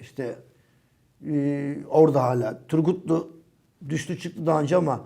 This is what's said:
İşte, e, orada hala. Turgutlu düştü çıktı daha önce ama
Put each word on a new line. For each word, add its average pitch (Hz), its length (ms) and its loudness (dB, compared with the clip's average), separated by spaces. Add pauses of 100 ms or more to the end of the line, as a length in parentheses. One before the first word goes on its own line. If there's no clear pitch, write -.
İşte, 123 340 -10 (920)
e, 143 500 -2 (120)
orada 147 340 6
hala. 123 460 0
Turgutlu 165 600 0 (580)
düştü 160 300 -6
çıktı 165 280 -10
daha 156 160 2
önce 147 140 2
ama 147 300 0